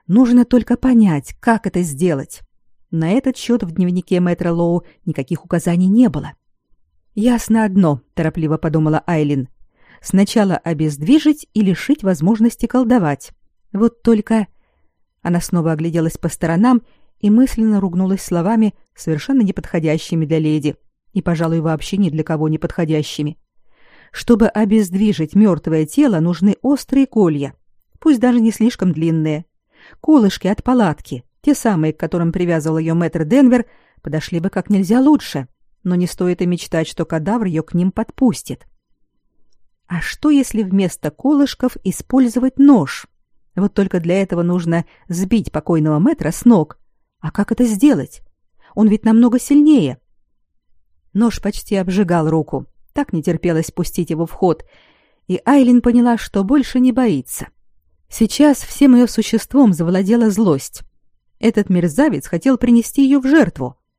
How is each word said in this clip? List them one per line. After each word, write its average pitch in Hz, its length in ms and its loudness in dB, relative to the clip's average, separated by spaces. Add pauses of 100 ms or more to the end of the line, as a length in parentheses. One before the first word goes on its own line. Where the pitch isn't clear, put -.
Нужно 240 380 4
только 247 320 0
понять, 214 640 2
как 226 260 -2
это 180 140 -2
сделать. 156 600 -4 (500)
На 165 200 -2
этот 262 240 -2
счёт - 280 -2
в 170 80 -8
дневнике 180 500 -2
мэтра 175 300 -2
Лоу 170 320 0 (220)
никаких 156 380 -6
указаний 175 440 0
не 226 200 4
было. 147 260 -6 (840)
«Ясно 220 500 0
одно», 185 360 0 (120)
торопливо 156 440 -4
подумала 156 480 -2
Айлин. 147 440 -2 (520)
«Сначала 196 540 0
обездвижить 165 1000 0
и 214 80 0
лишить 190 420 0
возможности 202 640 0
колдовать. 226 680 0 (420)
Вот 214 280 -2
только». 220 460 0 (720)
Она 170 200 -2
снова 165 320 -2
огляделась 160 440 -4
по - 120 -6
сторонам 208 520 0 (380)
и 208 100 0
мысленно 220 500 2
ругнулась 185 420 -2
словами, 202 520 0 (220)
совершенно 170 460 -2
неподходящими 165 840 -2
для 160 140 -2
леди, 151 360 -2 (380)
и, 190 80 -2
пожалуй, 165 400 -2
вообще 160 360 -4
ни 196 120 0
для 156 140 -4
кого 156 260 -2
не 156 80 -2
подходящими. 151 800 -4 (720)
Чтобы 226 360 2
обездвижить 202 880 0
мёртвое 165 500 2
тело, 226 340 2
нужны 170 420 0
острые 269 460 0
колья, 156 480 0 (440)
пусть 285 200 2
даже 247 220 2
не 220 100 2
слишком 214 400 0
длинные. 160 540 -2 (560)
Колышки 226 460 2
от 196 160 -2
палатки, 190 600 -2 (180)
те 294 140 2
самые, 160 380 -2
к - 60 -20
которым 170 320 -2
привязывал 160 460 -2
её 160 180 -2
мэтр 165 300 -2
Денвер, 247 400 4 (360)
подошли 156 380 -6
бы 175 100 -4
как - 200 -6
нельзя 196 300 0
лучше, 262 480 0 (360)
но 180 120 -2
не 180 100 0
стоит 180 380 -4
и - 20 0
мечтать, 165 420 -4
что - 180 -6
кадавр 196 400 -4
её 160 180 -4
к - 100 -10
ним 180 180 0
подпустит. - 760 -4 (1200)
А 175 120 -8
что, - 300 -4
если 269 320 0
вместо 185 500 -2
колышков 277 720 -2
использовать 247 760 -2
нож? 269 480 4 (480)
Вот 196 180 -2
только 190 260 -2
для 170 220 0
этого 175 220 -2
нужно 170 420 -2 (220)
сбить 185 440 -2
покойного 156 480 0
мэтра 190 320 0
с - 140 -12
ног. 202 320 4 (420)
А 156 120 -8
как - 200 -4
это 247 140 0
сделать? 214 560 0 (540)
Он 214 120 4
ведь 214 180 0
намного 233 340 4
сильнее. 285 600 4 (1120)
Нож 220 280 0
почти - 340 -6
обжигал 175 540 0
руку. 151 380 -2 (260)
Так - 180 -6
не 160 120 -4
терпелось 165 480 -2
пустить - 400 -6
его 165 140 -4
в 165 60 -8
ход. - 340 -2 (600)
И 180 180 -4
Айлин 247 360 4
поняла, 240 360 2
что - 260 -4
больше 254 360 0
не 254 120 2
боится. 214 560 -4 (600)
Сейчас 277 500 2
всем - 380 2
её 247 120 4
существом 226 640 0
завладела 190 560 0
злость. 180 540 -2 (560)
Этот 214 300 0
мерзавец 180 580 0
хотел 233 300 -2
принести 233 460 2
её 277 160 2
в 262 80 -2
жертву. 214 500 0 (220)